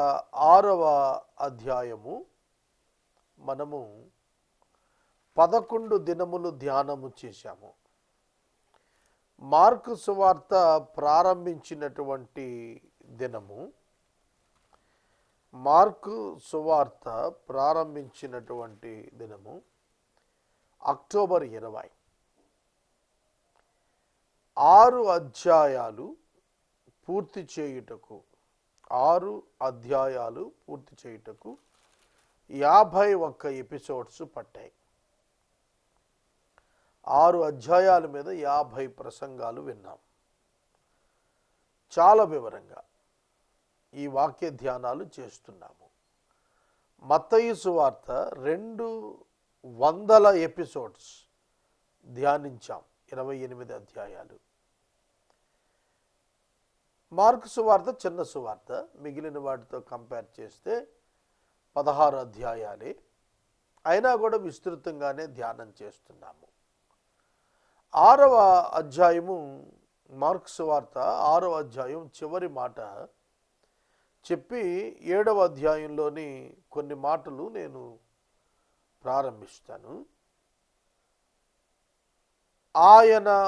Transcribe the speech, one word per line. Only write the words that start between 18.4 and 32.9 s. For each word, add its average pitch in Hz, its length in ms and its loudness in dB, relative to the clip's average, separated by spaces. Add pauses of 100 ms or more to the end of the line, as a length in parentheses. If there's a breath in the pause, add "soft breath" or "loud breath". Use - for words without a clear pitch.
దినము 107 480 -20 (1200)
అక్టోబర్ 175 600 -2
ఇరవై. 110 460 -14 (2750)
ఆరు 220 440 8
అధ్యాయాలు 151 1120 0 (920)
పూర్తి 185 400 -8 (100)
చేయుటకు, 120 640 -14 (680)
ఆరు 175 500 0 (200)
అధ్యాయాలు 123 880 -6 (160)
పూర్తి 135 400 -20
చేయుటకు 113 500 -20 (920)
యాభై 190 640 4